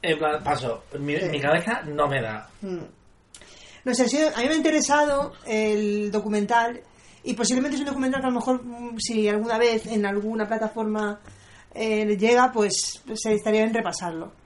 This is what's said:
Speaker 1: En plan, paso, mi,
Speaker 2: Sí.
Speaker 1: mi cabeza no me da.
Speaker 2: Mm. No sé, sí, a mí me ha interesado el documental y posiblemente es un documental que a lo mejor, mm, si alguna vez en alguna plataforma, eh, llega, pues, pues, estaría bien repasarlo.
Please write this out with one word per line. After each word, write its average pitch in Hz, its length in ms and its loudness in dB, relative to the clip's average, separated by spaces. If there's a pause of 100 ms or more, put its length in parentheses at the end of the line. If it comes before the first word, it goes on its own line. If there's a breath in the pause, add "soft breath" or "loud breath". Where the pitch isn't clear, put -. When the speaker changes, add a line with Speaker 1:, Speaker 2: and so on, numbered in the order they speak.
Speaker 1:
En 160 160 0
plan, 151 260 0
paso, 127 400 -2 (160)
mi, 147 160 -2
Speaker 2:
Sí. 180 160 -2
Speaker 1:
mi 147 80 -2
cabeza 170 460 2
no 147 240 0
me 135 120 0
da. 110 280 -8 (120)
Speaker 2:
Mm. 185 180 -6 (1040 loud breath)
No 254 100 -2
sé, 240 160 4
sí, 277 80 0
a 302 220 2
mí 240 80 0
me 311 60 2
ha 320 40 2
interesado 294 760 2 (120)
el 208 640 0
documental 214 720 0 (420 loud breath)
y 247 120 -4
posiblemente 254 400 0
es 269 60 -2
un 285 60 -2
documental 269 320 -2
que 262 60 -4
a 254 60 2
lo 247 80 0
mejor, 254 260 -2
mm, 240 320 -10
si 214 320 0
alguna 220 300 0
vez 226 260 2
en 214 220 0
alguna 208 400 -2
plataforma, 214 720 -2 (520 loud breath)
eh, 214 460 0
llega, 240 340 6
pues, 208 540 0
pues, 220 220 -10
estaría 214 340 2
bien 220 140 2
repasarlo. 170 560 -4 (140)